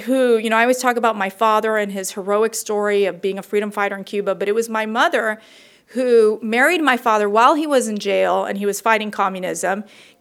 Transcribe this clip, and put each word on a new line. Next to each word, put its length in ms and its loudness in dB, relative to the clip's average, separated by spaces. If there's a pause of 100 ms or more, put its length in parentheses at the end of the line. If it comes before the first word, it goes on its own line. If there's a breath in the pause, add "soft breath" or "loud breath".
who, 360 2
you 140 -4
know, 60 2
I 40 4
always 160 2
talk 180 -2
about 200 0
my 160 -4
father 460 0
and 140 -2
his 200 -8
heroic 420 -2
story 520 0
of 140 -4
being 200 -4
a 20 -10
freedom 300 -4
fighter 260 -2
in 60 -12
Cuba, 320 -4
but 120 -4
it 60 0
was 160 -2
my 160 -4
mother 560 -2 (460 soft breath)
who 560 2
married 400 2
my 140 4
father 300 0
while 280 4
he 100 -2
was 220 0
in 100 -6
jail 480 0
and 140 -6
he 80 -4
was 120 -2
fighting 300 0
communism, 720 -4 (380 loud breath)